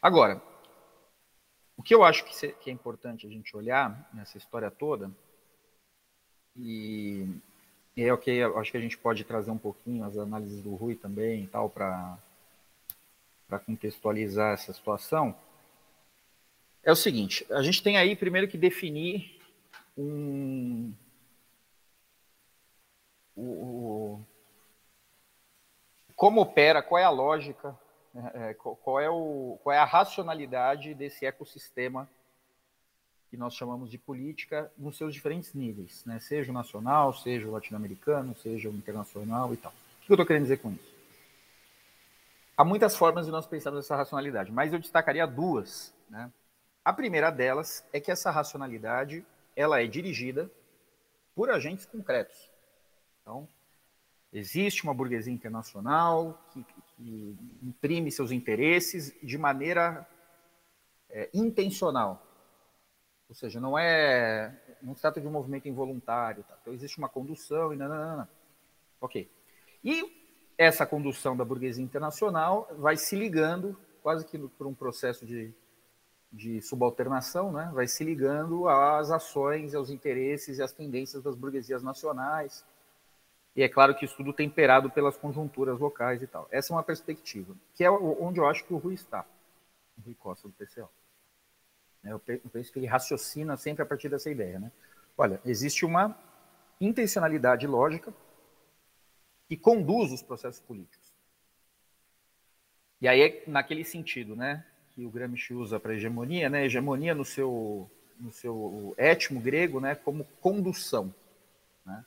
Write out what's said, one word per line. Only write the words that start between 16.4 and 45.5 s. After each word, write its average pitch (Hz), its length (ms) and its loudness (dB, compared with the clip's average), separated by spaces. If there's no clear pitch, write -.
é 151 80 6
o 165 60 10
seguinte: 113 540 0
a 139 120 2
gente 170 220 2
tem 202 120 4
aí 190 200 6
primeiro 185 320 0
que 190 100 -8
definir 175 840 0
um, 135 960 -6
o, 104 80 -14
o, 110 840 -8
como 208 280 8
opera, 151 400 6
qual 175 160 4
é 180 60 6
a 180 60 8
lógica, 143 640 -2
né, 120 220 -12
é, 113 200 -8
qual, 107 220 -12
qual 135 240 -2
é 151 80 0
o, 151 540 -6
qual 143 120 2
é 143 40 8
a 151 80 10
racionalidade 147 1080 0
desse 139 320 -10
ecossistema 131 800 -6
que 120 60 -16
nós 120 180 -8
chamamos 123 360 -10
de 123 60 -16
política 151 800 -10
nos 143 220 -12
seus 156 160 -6
diferentes 151 400 -8
níveis, 107 500 -8
né? 113 160 -10
Seja 139 320 -4
o - 20 -6
nacional, 127 600 2
seja 120 340 -4
o - 20 -8
latino-americano, 110 840 -4
seja 113 320 -8
o 107 60 -8
internacional 107 800 -6
e 120 40 -6
tal. - 160 -14
O - 340 -20
que 202 60 8
eu 196 40 10
tô 175 80 4
querendo 156 180 4
dizer 131 160 0
com 113 120 -8
isso? - 240 -12
Há - 60 8
muitas 202 320 6
formas 165 320 4
de 160 60 -6
nós 160 140 -4
pensarmos 143 380 -6
essa 147 120 -2
racionalidade, 135 560 -4
mas 147 200 0
eu 175 60 -2
destacaria 160 480 2
duas, 135 640 -4